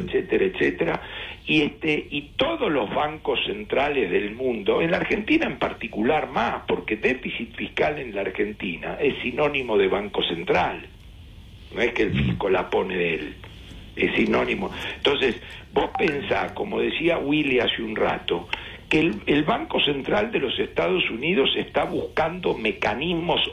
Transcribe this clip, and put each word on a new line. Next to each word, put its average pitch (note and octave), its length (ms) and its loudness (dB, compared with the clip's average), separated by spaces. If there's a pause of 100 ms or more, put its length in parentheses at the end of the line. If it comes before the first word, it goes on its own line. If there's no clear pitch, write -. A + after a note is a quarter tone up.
etcétera, - 400 2
etcétera, - 560 0 (460)
y D3+ 140 4
este, D3 500 0
y C#3+ 240 -6
todos D4 360 2
los A#2 220 0
bancos D3+ 540 0
centrales A2+ 640 0
del G2+ 240 0
mundo, A#2+ 480 0
en E3 80 2
la - 60 2
Argentina - 500 2
en E3 100 -4
particular C3 720 0
más, A2 380 0
porque - 300 0
déficit A#2+ 580 -2
fiscal - 420 -2
en B2 160 -8
la G2 80 -4
Argentina F#2+ 800 -4
es C#3 220 4
sinónimo B2+ 560 2
de G2 80 6
Banco G2 340 0
Central. F2+ 680 0 (840)
No - 80 -2
es A#2 120 2
que A2+ 100 2
el F#2+ 100 0
fisco C#2+ 380 2
la F2+ 180 2
pone F#2+ 260 0
de E2+ 200 0
él, D2+ 180 -6 (640)
es - 200 2
sinónimo. A2 540 2 (260)
Entonces, C3+ 460 2 (320)
vos - 240 2
pensá, C#3 560 0
como A2 260 -4
decía D#3 380 2
Willy C#3 440 2
hace A2 200 2
un A2 140 -4
rato, - 520 0 (400)
que D#3 120 4
el, F3 160 4 (100)
el D3 180 4
Banco C4+ 380 0
Central D3 500 2
de - 80 0
los B2 200 -2
Estados E3+ 500 0
Unidos C3+ 480 2
está C#3+ 280 0
buscando E3+ 680 0
mecanismos C3+ 840 0 (120)